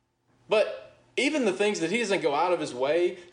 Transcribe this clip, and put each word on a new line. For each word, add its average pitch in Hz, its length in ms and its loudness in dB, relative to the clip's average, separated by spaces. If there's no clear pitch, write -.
But - 480 0
even 285 260 0
the 196 80 2
things 202 280 -2
that 165 100 -2
he 220 80 0
doesn't 196 240 0
go 147 120 0
out 170 180 2
of 165 80 0
his 139 120 -6
way 165 460 0